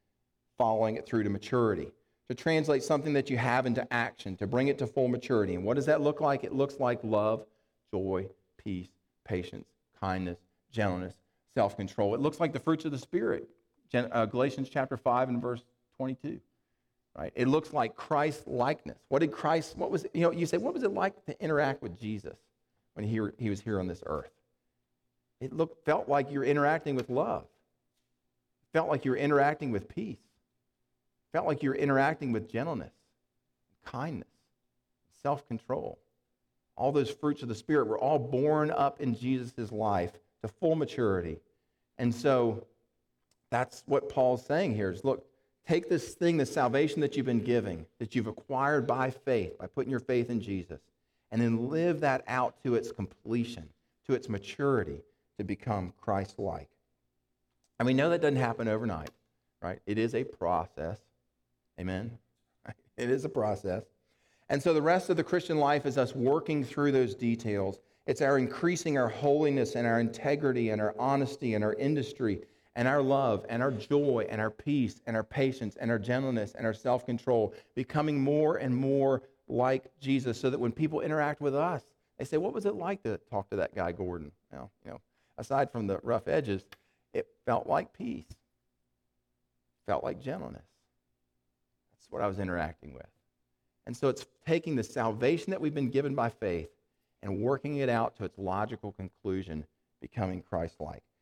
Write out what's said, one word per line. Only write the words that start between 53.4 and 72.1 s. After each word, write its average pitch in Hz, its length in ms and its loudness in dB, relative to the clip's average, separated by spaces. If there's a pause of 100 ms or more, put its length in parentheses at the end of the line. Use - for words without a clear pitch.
to 139 80 -2
its 117 160 -2
maturity, 101 720 -2 (360)
to 101 80 -6
become 98 560 -4
Christ-like. 98 680 -4 (1080)
And 120 60 0
we 131 80 4
know 143 160 4
that 170 120 2
doesn't 143 140 4
happen 117 320 0
overnight, 107 420 0 (520)
right? 90 240 -6
It 104 120 -2
is 120 160 2
a 120 100 -2
process. 85 720 -4 (800)
Amen? 95 380 -6 (480)
<laughs> - 80 -14 (240)
It 120 120 -2
is 131 160 2
a - 40 -6
process. 104 540 -2 (640)
And 143 120 0
so 170 120 4
the 151 80 4
rest 180 280 2
of 175 80 2
the 165 60 2
Christian 170 340 -2
life 143 300 2
is 127 100 -2
us 123 160 2
working 143 500 2
through 143 280 2
those 127 240 4
details. 104 640 0 (260)
It's 147 160 0
our 139 160 4
increasing 160 600 0
our 120 80 4
holiness 139 680 2
and 120 120 2
our 117 120 4
integrity 123 720 2
and 107 100 0
our 104 200 0
honesty 131 560 0
and 107 80 2
our 107 100 2
industry 127 680 -2 (340)